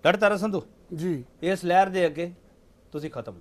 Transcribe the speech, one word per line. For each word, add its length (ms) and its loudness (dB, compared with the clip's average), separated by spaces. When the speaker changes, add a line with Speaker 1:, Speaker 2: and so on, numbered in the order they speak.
Speaker 1:
ਡਾਕਟਰ 140 6
ਤਾਰਾ 200 4
ਸੰਧੂ 260 -2
Speaker 2:
ਜੀ। 280 -4
Speaker 1:
ਇਸ 240 -2
ਲਹਿਰ 240 4
ਦੇ 160 0
ਅੱਗੇ 280 -4
ਤੁਸੀਂ 200 -8
ਖਤਮ। 300 -12